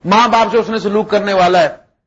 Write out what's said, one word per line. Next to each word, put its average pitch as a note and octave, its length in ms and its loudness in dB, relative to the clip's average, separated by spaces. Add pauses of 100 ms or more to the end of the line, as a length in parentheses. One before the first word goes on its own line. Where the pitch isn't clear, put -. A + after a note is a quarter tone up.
ماں G#3+ 240 2
باپ A3+ 240 2
سے A#3 60 2
اس G#3+ 120 -2
نے A3 80 -4
سلوک G3+ 320 -4
کرنے G3+ 220 -2
والا F3+ 300 2
ہے، D3 140 -2 (300)